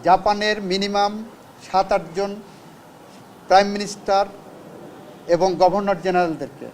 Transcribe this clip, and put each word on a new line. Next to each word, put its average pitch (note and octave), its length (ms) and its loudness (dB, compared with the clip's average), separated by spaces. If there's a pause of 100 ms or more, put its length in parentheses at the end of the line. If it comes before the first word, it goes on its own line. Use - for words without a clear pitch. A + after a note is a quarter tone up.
জাপানের G#3 580 2
মিনিমাম G3+ 600 -2 (460)
সাত F#3+ 220 0
আটজন G3 440 -4 (1080)
প্রাইম G3 200 6
মিনিস্টার G3+ 600 -2 (1000)
এবং F3 320 2
গভর্নর G3 440 2
জেনারেলদেরকে D#3+ 720 -2